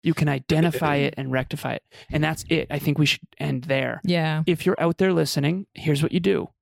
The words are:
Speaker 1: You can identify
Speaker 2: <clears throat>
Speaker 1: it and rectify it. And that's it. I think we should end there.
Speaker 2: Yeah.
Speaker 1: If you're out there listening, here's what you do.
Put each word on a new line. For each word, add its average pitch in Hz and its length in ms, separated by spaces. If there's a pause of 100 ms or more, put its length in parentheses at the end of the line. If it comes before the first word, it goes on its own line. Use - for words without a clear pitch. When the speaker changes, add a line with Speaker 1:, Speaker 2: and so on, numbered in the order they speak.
Speaker 1:
You 165 100
can 151 160
identify 147 680
Speaker 2:
<clears throat> 139 100
Speaker 1:
it - 100
and 131 140
rectify 131 440
it. - 100 (260)
And 151 140
that's 156 240
it. 160 200
I 147 120
think 147 180
we 151 80
should - 140 (180)
end 139 260
there. 135 380
Speaker 2:
Yeah. 160 440
Speaker 1:
If 165 200
you're 180 140
out 170 180
there 190 140
listening, 160 640
here's 147 280
what - 80
you - 80
do. 180 300 (120)